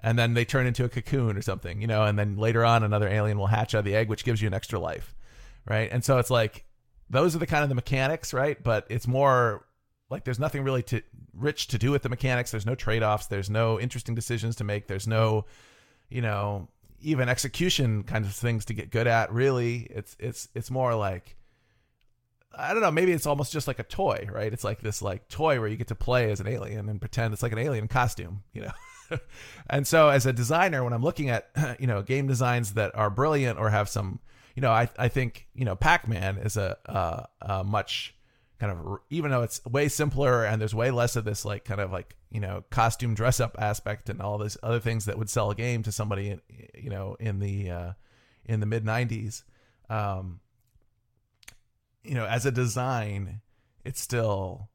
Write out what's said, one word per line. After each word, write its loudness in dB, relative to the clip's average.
and 4
then 4
they 2
turn 2
into 0
a 0
cocoon 0
or -4
something, -4
you -2
know, 4
and 4
then 0
later 4
on 8
another 4
alien 2
will 0
hatch 2
out 6
of 0
the 2
egg, 4
which -4
gives 2
you 2
an 0
extra -4
life, -6
right? 0
And -2
so 4
it's 2
like, 2
those 4
are -2
the -2
kind 2
of 2
the 0
mechanics, 0
right? 0
But 2
it's -4
more 4
like -8
there's -4
nothing -2
really 0
to, -2
rich -2
to -2
do 2
with 2
the -2
mechanics. 0
There's -4
no 0
trade-offs. 0
There's -4
no 2
interesting -4
decisions -2
to -4
make. -4
There's -4
no, 2
you -4
know, -2
even 2
execution 2
kind -2
of -4
things -2
to -6
get -8
good 2
at, 4
really. 2
It's, -12
it's, -8
it's -8
more 0
like -4
I -2
don't 2
know, 6
maybe 4
it's 0
almost 0
just -4
like -4
a -6
toy, -2
right? -4
It's -8
like -4
this, -4
like, -6
toy 2
where -2
you -4
get -6
to -4
play 2
as -2
an -6
alien -6
and -6
pretend -2
it's -4
like 0
an -4
alien -2
costume, -2
you -10
know? -10
<laughs> -4
And 0
so 8
as 6
a 4
designer, 2
when 0
I'm 0
looking 0
at, -2
<clears throat> 0
you -2
know, 2
game 0
designs 2
that 0
are 2
brilliant 2
or 2
have 4
some, -4
you -4
know, 4
I, 4
I 2
think, -4
you -4
know, 0
Pac-Man 2
is -2
a, -2
a, -2
a -4
much -4
kind -2
of -6
r-, -8
even 0
though 2
it's -6
way 2
simpler 2
and 2
there's -2
way 2
less 2
of -2
this, -4
like, -6
kind -4
of, -4
like, -8
you -4
know, -6
costume 2
dress 2
up -2
aspect -4
and -6
all -4
these -6
other 0
things -2
that -4
would -4
sell 0
a -2
game -2
to -4
somebody -4
in, -10
you -12
know, -8
in -2
the, -4
uh, -8
in -2
the -2
mid -2
nineties, -4
um, -6
you -6
know, -2
as 0
a 2
design, -2
it's -8
still -2